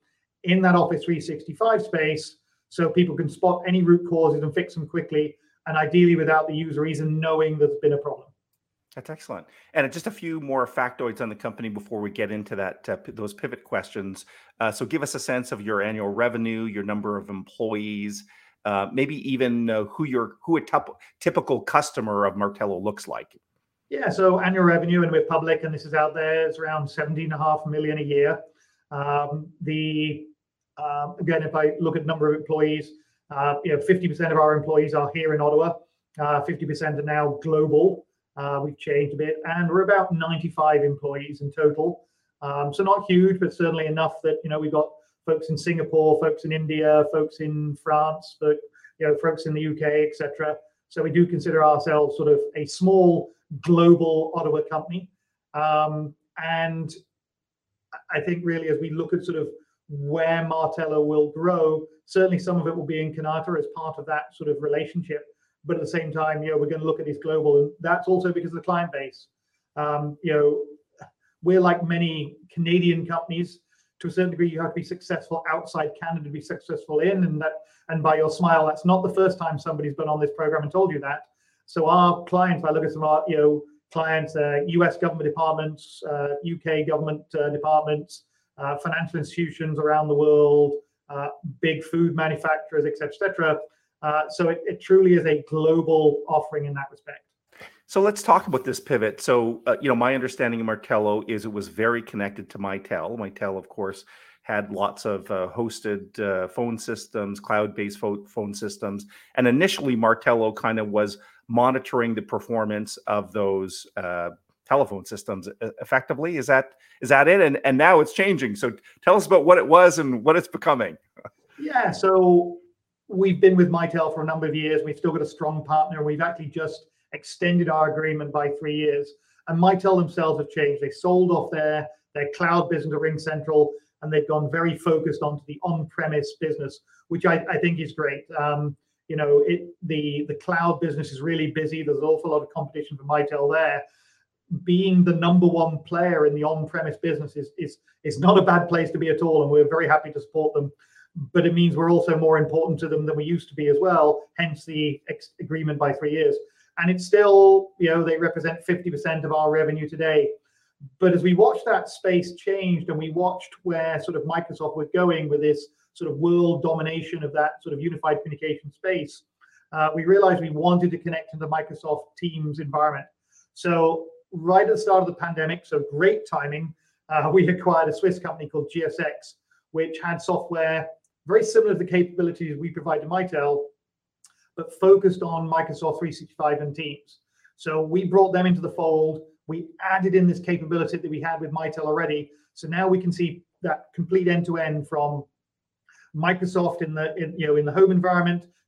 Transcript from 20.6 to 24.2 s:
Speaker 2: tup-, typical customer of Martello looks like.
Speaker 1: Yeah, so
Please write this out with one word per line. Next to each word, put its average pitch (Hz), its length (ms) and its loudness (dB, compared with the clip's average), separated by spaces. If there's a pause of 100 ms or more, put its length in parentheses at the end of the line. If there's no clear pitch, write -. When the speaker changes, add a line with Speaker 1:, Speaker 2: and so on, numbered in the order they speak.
Speaker 2:
tup-, - 380 -4 (220)
typical 143 400 0
customer 110 640 0
of 98 120 0
Martello 101 420 -2
looks 104 280 -6
like. - 320 -12 (520)
Speaker 1:
Yeah, 233 180 -4
so 180 320 4